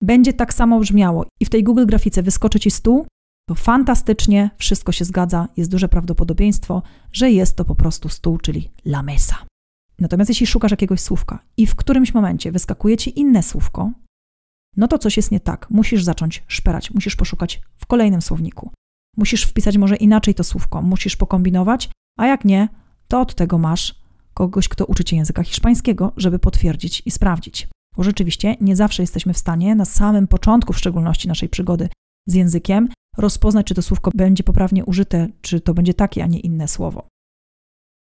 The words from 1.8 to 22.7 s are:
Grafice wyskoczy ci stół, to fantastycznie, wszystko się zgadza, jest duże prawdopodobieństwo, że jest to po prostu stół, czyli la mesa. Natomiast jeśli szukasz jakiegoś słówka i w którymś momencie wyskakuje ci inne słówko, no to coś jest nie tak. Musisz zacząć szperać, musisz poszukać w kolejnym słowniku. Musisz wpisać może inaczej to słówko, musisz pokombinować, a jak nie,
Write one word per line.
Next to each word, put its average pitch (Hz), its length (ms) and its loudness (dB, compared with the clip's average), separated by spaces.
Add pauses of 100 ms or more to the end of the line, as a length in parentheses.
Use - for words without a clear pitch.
Grafice - 360 2
wyskoczy 208 380 2
ci 202 100 0
stół, 254 360 2 (420)
to 170 60 -4
fantastycznie, 220 1040 2
wszystko - 360 -2
się 175 120 -4
zgadza, 180 520 -2
jest 170 140 -2
duże 185 180 0
prawdopodobieństwo, 175 920 0 (300)
że 254 180 2
jest 185 260 4
to 175 80 -2
po 160 100 -2
prostu 160 340 0
stół, 165 300 -4
czyli 156 320 -6 (160)
la 143 160 -4
mesa. 139 340 0 (600)
Natomiast 185 300 0
jeśli 240 180 0
szukasz 220 240 2
jakiegoś 196 300 0
słówka - 380 -4 (180)
i 226 100 4
w - 80 4
którymś 262 400 2
momencie 175 380 -2
wyskakuje 208 440 -2
ci 254 240 -6
inne 254 220 4
słówko, - 480 -2 (840)
no 214 120 2
to 311 100 2
coś 214 180 -2
jest 208 140 0
nie 208 100 -2
tak. - 300 -8
Musisz 214 340 2
zacząć 165 420 -4
szperać, - 440 -2
musisz 196 260 -4
poszukać - 460 -4 (140)
w - 100 -20
kolejnym 208 360 2
słowniku. - 480 -6 (460)
Musisz 214 260 0
wpisać 202 360 2
może 196 180 2
inaczej 214 380 4
to 175 100 -2
słówko, - 380 -2
musisz 185 340 -2
pokombinować, 185 760 0 (280)
a 226 80 0
jak 269 180 0
nie, 196 240 2 (400)